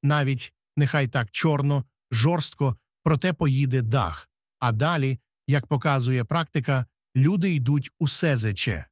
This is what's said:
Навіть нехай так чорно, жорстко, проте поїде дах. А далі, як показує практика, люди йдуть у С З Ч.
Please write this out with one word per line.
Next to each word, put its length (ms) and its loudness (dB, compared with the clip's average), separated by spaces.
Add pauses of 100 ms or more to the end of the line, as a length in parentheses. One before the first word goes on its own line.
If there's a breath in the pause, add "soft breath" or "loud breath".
Навіть 500 0 (240)
нехай 300 2
так 240 -4
чорно, 520 0 (280)
жорстко, 640 0 (260)
проте 300 2
поїде 480 0
дах. 480 -2 (300)
А 120 0
далі, 480 0 (280)
як 200 0
показує 560 0
практика, 640 -2 (300)
люди 400 2
йдуть 440 -2
у 80 0
С 300 0
З 160 -2
Ч. 380 -4